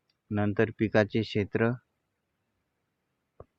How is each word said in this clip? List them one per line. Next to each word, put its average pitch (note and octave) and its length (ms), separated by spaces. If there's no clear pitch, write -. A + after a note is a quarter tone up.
नंतर G#2 380
पिकाचे G#2+ 420
क्षेत्र, A2 500